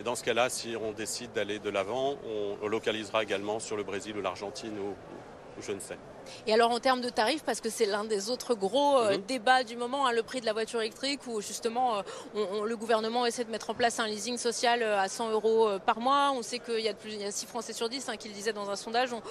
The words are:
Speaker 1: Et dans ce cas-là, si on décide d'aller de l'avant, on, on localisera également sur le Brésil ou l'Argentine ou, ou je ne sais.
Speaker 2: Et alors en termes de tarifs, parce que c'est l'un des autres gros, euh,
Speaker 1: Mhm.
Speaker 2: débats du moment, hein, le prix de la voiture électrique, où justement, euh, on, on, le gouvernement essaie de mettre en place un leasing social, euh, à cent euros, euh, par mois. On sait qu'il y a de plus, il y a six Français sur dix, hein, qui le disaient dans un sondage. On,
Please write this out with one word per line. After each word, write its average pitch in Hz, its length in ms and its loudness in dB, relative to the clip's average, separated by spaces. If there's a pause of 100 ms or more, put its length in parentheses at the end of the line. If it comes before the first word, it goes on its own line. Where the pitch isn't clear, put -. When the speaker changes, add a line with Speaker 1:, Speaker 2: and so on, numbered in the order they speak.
Speaker 1:
Et - 20 -10
dans 120 140 -2
ce - 80 -8
cas-là, 120 240 4
si 117 280 -4
on 110 140 -2
décide 107 440 -6
d'aller 104 260 0
de 101 100 -2
l'avant, 120 460 0 (100)
on, 104 360 -4
on 107 40 -2
localisera 107 560 0
également 104 380 0
sur - 160 -4
le 104 80 -2
Brésil 98 320 -6
ou 101 60 -4
l'Argentine 98 540 -4
ou, 101 120 -4
ou - 760 -14
je - 80 -8
ne 98 80 -4
sais. 92 200 -10 (500)
Speaker 2:
Et 214 40 4
alors 233 200 6
en 240 80 0
termes 254 200 4
de 240 80 -2
tarifs, 240 360 2
parce 233 160 0
que 226 100 -2
c'est 214 160 2
l'un 202 160 0
des 214 280 -2
autres 208 260 0
gros, 262 420 4
euh, 208 180 4
Speaker 1:
Mhm. 196 100 -4
Speaker 2:
débats 254 360 4
du 233 140 -6
moment, 247 320 0
hein, 233 40 4
le 226 120 2
prix 254 160 -6
de 220 60 -4
la 220 60 2
voiture 226 280 -2
électrique, 262 480 -2
où 220 120 -2
justement, 226 580 0
euh, 196 40 -2 (320)
on, 214 60 -2 (100)
on, 208 140 -2
le 233 120 -2
gouvernement 226 500 2
essaie 233 180 0
de 220 80 -8
mettre 208 180 -6
en 220 40 0
place 233 260 2
un 220 80 2
leasing 214 280 -4
social, 240 460 2
euh, 214 160 2
à 190 80 4
cent 220 240 -2
euros, 220 380 6
euh, 196 100 2
par 220 220 2
mois. 277 320 6
On 247 100 -2
sait 247 160 -6
qu'il 226 220 -2
y 220 80 2
a 208 60 0
de 208 40 -14
plus, 214 140 -10
il 214 80 -8
y 202 40 -4
a 202 60 -2
six 208 160 -6
Français 226 260 -6
sur 226 160 -2
dix, 254 200 -6
hein, 226 80 -4
qui - 100 -12
le 214 80 -10
disaient 202 180 -2
dans 202 180 -4
un 202 40 0
sondage. 240 380 0
On, 226 180 -6